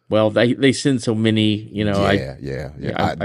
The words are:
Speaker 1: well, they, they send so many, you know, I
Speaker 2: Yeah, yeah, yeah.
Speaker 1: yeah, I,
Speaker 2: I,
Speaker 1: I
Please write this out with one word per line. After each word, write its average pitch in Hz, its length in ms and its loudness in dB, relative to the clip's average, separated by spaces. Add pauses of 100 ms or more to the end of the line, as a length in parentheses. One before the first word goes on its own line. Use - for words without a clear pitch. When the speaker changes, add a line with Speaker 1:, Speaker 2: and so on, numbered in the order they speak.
Speaker 1:
well, 107 200 4
they, 113 240 2
they 135 180 2
send 127 300 0
so 117 140 -2
many, 110 560 2
you 104 120 -2
know, 101 200 0
I 98 100 2
Speaker 2:
Yeah, 69 260 -2
yeah, 67 140 -8 (260)
yeah. 69 120 -6
Speaker 1:
yeah, - 120 -2
I, - 40 2
Speaker 2:
I, 80 40 -2
Speaker 1:
I - 20 -4 (120)